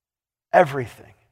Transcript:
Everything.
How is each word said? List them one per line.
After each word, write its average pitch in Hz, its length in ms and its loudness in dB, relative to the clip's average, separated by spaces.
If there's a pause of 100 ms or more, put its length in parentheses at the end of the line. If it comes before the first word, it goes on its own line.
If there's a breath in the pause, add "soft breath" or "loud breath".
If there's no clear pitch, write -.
(500)
Everything. 139 600 -2 (200)